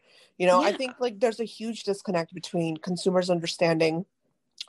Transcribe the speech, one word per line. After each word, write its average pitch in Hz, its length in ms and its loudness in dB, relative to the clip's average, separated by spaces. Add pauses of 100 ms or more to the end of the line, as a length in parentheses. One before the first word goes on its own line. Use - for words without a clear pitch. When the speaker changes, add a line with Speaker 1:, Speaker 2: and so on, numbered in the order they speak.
(380)
Speaker 1:
You 180 80 0
know, 180 160 8
I 202 100 4
Speaker 2:
Yeah. - 20 -2
Speaker 1:
think, 254 260 -6
like, 240 200 -4
there's 226 200 2
a 233 60 -2
huge 220 380 -10
disconnect 180 520 -4
between 165 420 -4
consumers 180 540 0
understanding 165 760 0 (640)